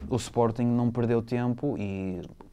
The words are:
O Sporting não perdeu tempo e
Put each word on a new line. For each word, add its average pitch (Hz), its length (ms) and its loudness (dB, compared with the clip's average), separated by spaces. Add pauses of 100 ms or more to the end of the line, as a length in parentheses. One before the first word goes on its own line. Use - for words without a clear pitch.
O 123 80 0
Sporting 117 480 2
não 120 260 4
perdeu 117 300 2
tempo 120 580 -2
e 95 440 -4 (300)